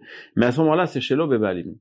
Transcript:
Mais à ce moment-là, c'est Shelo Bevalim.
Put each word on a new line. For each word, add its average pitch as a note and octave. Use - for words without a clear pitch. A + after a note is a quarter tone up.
Mais A#2
à B2
ce C3
moment-là, D#3+
c'est C#3+
Shelo C#3+
Bevalim. F#2